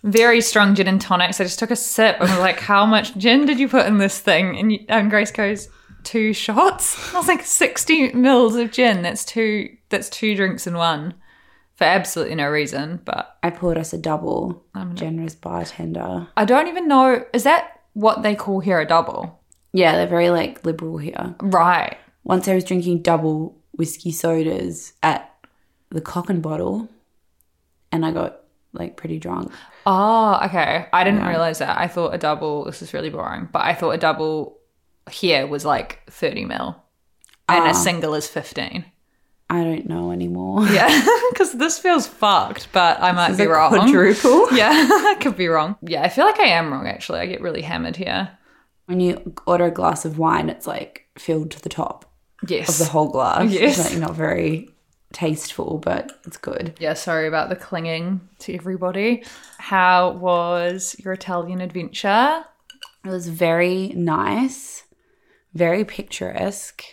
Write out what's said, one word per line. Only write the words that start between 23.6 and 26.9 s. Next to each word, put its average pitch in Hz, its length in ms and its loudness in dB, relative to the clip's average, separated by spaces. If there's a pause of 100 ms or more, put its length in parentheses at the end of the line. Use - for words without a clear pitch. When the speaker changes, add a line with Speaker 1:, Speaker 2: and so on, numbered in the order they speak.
Speaker 2:
whiskey 165 400 -6
sodas 165 880 -4
at - 320 -2 (560)
the 160 120 -8
Cock 175 280 -8
and 175 120 0
Bottle, 185 460 -4 (1040)